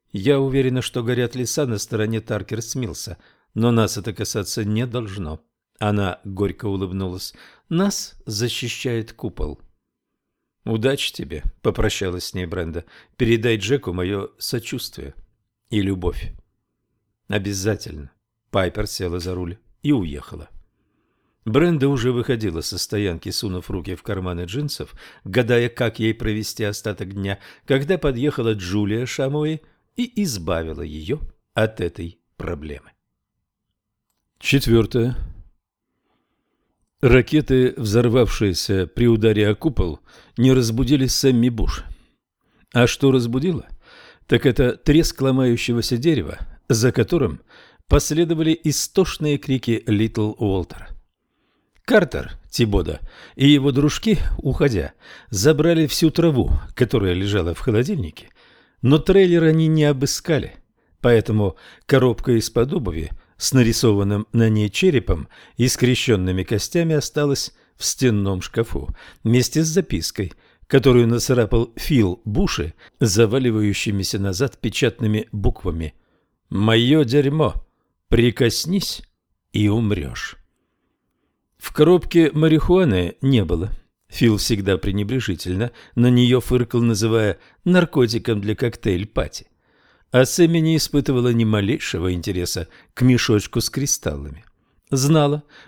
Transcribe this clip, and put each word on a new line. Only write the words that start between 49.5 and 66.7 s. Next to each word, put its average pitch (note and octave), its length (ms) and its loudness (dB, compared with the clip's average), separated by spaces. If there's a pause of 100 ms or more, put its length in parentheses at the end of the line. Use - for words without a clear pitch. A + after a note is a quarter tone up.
Литл G#2+ 500 0
Уолтера. F#2+ 520 -4 (960)
Картер C#3+ 480 0 (180)
Тибода F#2+ 480 0 (360)
и C#3 140 4
его C#3+ 220 4
дружки, D3 480 0 (180)
уходя, B2 560 -2 (380)
забрали D#3 560 2
всю D#3+ 240 2
траву, D3 400 2 (240)
которая G2+ 380 0
лежала F#2 420 -2
в - 40 -16
холодильнике, B2 680 -2 (540)
но C#3 160 6
трейлер F3+ 460 4
они D#3+ 220 4
не D#3 180 4
обыскали, C#3 680 -2 (480)
поэтому G#2+ 560 2 (300)
коробка B2+ 460 2
из-под A#2+ 400 0
обуви – E2 360 -4 (280)
с - 160 -4
нарисованным G#2+ 800 2
на A2+ 160 4
ней G#2+ 200 2
черепом G2+ 580 0 (300)
и B2 100 2
скрещенными F#2+ 760 2
костями D#3+ 500 -2